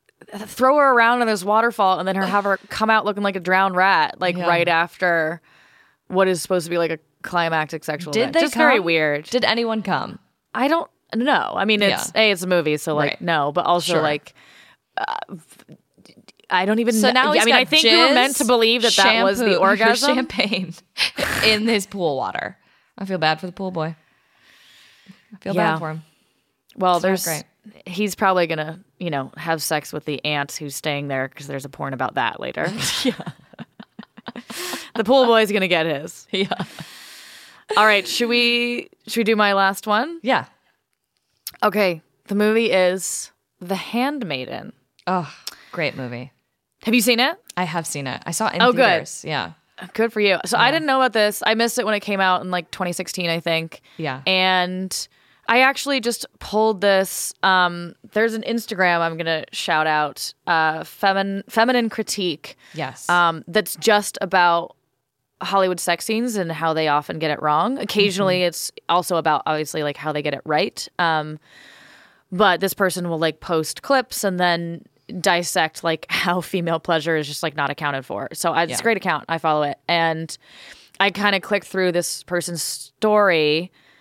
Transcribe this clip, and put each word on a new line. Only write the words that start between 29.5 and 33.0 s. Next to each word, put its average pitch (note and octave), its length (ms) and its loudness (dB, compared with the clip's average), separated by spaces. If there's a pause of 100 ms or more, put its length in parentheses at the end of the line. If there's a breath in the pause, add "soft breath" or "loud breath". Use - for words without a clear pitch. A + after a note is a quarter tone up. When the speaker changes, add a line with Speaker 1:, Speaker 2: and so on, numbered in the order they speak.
Speaker 1:
sex - 300 -4
with D3+ 140 -10
the D3+ 180 -6
aunt D3 300 -4
who's C#3+ 220 -10
staying C#3+ 340 -6
there C3+ 180 -4
'cause C#3 200 -20
there's C#3 180 -8
a C#3 40 -14
porn C#3 240 -10
about B2+ 220 -4
that A#2+ 240 -2
later. D2+ 320 -4 (160)
Speaker 2:
<laughs> - 160 -4